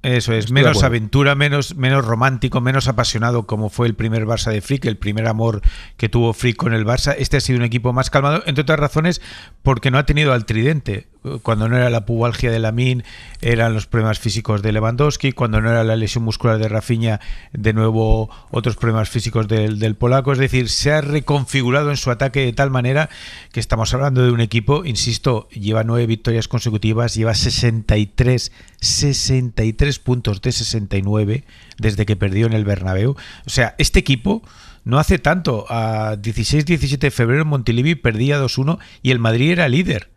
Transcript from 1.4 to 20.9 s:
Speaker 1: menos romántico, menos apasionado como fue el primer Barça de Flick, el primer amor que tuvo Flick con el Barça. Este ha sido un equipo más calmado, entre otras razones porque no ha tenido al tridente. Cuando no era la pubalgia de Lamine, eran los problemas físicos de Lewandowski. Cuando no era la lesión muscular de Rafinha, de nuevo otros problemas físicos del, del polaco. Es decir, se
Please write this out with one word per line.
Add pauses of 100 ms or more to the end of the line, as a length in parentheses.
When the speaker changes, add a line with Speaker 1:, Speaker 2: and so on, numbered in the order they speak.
Speaker 1:
menos
romántico,
menos
apasionado
como
fue
el
primer
Barça
de
Flick,
el
primer
amor (360)
que
tuvo
Flick
con
el
Barça.
Este
ha
sido
un
equipo
más
calmado,
entre
otras
razones (420)
porque
no
ha
tenido
al
tridente. (340)
Cuando
no
era
la
pubalgia
de
Lamine, (340)
eran
los
problemas
físicos
de
Lewandowski.
Cuando
no
era
la
lesión
muscular
de
Rafinha, (320)
de
nuevo (220)
otros
problemas
físicos
del,
del
polaco.
Es
decir,
se